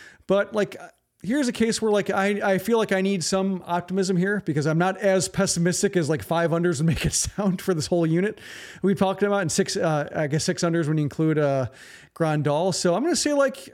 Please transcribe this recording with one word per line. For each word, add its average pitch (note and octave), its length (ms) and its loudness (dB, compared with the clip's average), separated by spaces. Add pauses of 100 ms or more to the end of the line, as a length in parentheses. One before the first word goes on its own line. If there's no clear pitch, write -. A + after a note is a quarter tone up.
(260)
But, G3+ 280 2
like, G#3 220 -2 (460)
here's B3 260 0
a A#3+ 40 0
case A3+ 300 0
where, A3 80 2
like, G3+ 200 2
I, G3+ 420 0
I F#3+ 60 2
feel A3+ 200 2
like G#3+ 140 0
I F#3+ 80 2
need F#3+ 240 0
some F#3+ 420 -2
optimism F3+ 500 -2
here G3 280 0
because C#3+ 220 -2
I'm D#3 120 2
not F#3+ 200 2
as F#3+ 300 2
pessimistic F#3 680 0
as, D#3+ 120 2
like, D3 140 -2
five E3+ 280 0
unders E3+ 280 0
would D#3 80 0
make D#3+ 180 0
it D#3 80 0
<laughs> - 20 -4
sound - 460 -2
for F#3+ 140 -2
this D#3 120 -2
whole E3+ 200 0
unit F3 320 0 (440)
we G3 120 2
talked F#3+ 280 0
about, G3+ 200 2
and D#3+ 80 -2
six, - 260 0
uh, D#3+ 380 0
I D#3 140 -2
guess D3 160 -2
six - 180 -2
unders E3 260 0
when D#3 100 0
you D3+ 60 2
include, D#3 340 0
uh, C#3 280 2 (480)
Grandal. D#3 600 0
So F3 200 2
I'm G#3 80 0
gonna D#4+ 140 0
say, D4 180 0
like, C#4 400 0